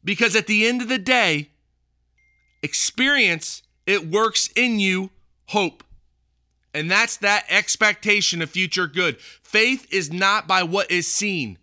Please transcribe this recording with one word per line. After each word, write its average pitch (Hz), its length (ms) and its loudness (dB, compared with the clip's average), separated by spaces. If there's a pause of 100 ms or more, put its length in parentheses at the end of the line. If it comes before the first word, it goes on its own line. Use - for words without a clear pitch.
Because 202 300 0
at 220 120 2
the 214 200 2
end 247 160 0
of 220 60 -8
the 254 100 0
day, 185 520 0 (1120)
experience, 220 1000 0 (240)
it 180 220 0
works 214 480 0
in 233 220 2
you 190 320 0 (360)
hope. 196 380 -2 (880)
And 156 160 -4
that's 214 280 2
that 202 300 2
expectation 208 920 0
of 156 100 -4
future 180 360 -2
good. 156 340 -2
Faith - 720 -2
is 170 220 -4
not 196 360 0
by 185 140 2
what 180 280 -2
is 175 160 0
seen. 165 560 -4